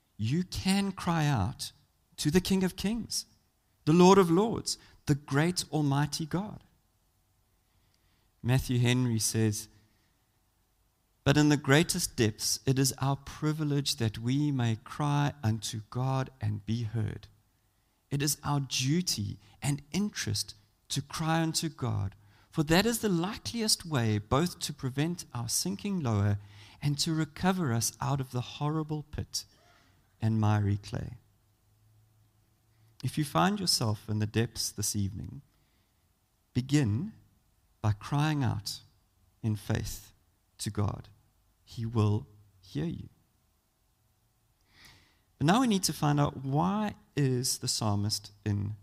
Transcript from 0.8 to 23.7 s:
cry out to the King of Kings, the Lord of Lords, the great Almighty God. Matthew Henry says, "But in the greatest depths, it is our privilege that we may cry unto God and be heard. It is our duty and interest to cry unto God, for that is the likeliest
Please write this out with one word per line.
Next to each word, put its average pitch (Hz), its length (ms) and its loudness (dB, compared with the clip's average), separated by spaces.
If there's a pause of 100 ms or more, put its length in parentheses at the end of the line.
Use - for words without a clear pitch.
cry 170 340 -2
out 110 460 -2 (460)
to 151 120 -2
the 180 100 4
King 190 240 0
of 175 120 -2
Kings, - 500 -6 (580)
the 147 80 4
Lord 180 260 10
of 175 120 8
Lords, 196 480 0 (280)
the 151 80 4
great 147 560 0
Almighty 147 540 0
God. 175 380 -6 (1800)
Matthew 127 360 2
Henry 123 400 4
says, 110 500 0 (1500)
"But 143 140 4
in 151 140 6
the 147 80 6
greatest 165 580 2
depths, - 480 0
it 131 140 2
is 131 200 2
our 135 180 -2
privilege 151 800 -4
that 110 220 -2
we 135 320 0
may 117 260 0
cry 143 680 -2
unto 110 480 -2
God 131 400 -4 (100)
and 104 240 -4
be 113 200 -4
heard. 107 440 -6 (840)
It 143 120 -2
is 147 200 -2
our 143 180 -2
duty 131 800 -2 (220)
and 139 300 -2
interest 180 640 -4 (340)
to 139 140 -4
cry 160 400 0
unto 160 260 -2
God, 107 460 -4 (360)
for 160 120 0
that 170 240 4
is 233 140 0
the 220 80 0
likeliest 214 760 -2